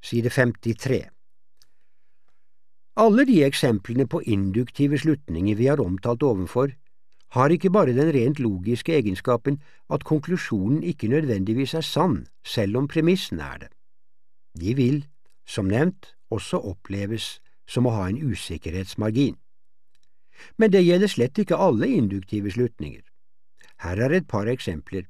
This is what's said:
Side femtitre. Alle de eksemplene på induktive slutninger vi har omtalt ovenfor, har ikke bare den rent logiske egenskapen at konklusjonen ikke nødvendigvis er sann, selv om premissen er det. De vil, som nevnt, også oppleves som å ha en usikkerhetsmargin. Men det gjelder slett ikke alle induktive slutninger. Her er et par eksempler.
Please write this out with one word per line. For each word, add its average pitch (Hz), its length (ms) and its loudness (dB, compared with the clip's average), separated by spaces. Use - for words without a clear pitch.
Side 117 260 -2
femtitre. 120 680 0
Alle 226 320 6
de 214 160 6
eksemplene 127 640 0
på 156 160 -4
induktive 120 760 0
slutninger 104 580 0
vi 120 80 2
har 143 160 2
omtalt 110 400 -2
ovenfor, 120 480 0
har 135 160 4
ikke 180 220 2
bare 147 240 4
den 156 180 2
rent 139 240 2
logiske 113 560 -2
egenskapen 123 600 0
at 151 160 -4
konklusjonen 151 760 -2
ikke 165 280 -4
nødvendigvis 123 640 0
er 160 80 -2
sann, 139 440 0
selv 104 320 -2
om 143 100 -2
premissen 160 560 0
er 67 220 -10
det. - 60 -20
De 90 220 -4
vil, 139 240 2
som - 240 -4
nevnt, 131 460 0
også 139 300 -4
oppleves 101 800 -8
som 123 220 2
å 113 80 -2
ha 95 100 -2
en 110 140 -4
usikkerhetsmargin. 101 1120 -4
Men 220 140 6
det 190 140 6
gjelder 180 260 4
slett 123 300 0
ikke 170 180 0
alle 160 300 2
induktive 101 640 -2
slutninger. 95 520 -6
Her 90 240 -4
er 151 80 2
et 185 120 0
par 107 240 -2
eksempler. 98 580 -6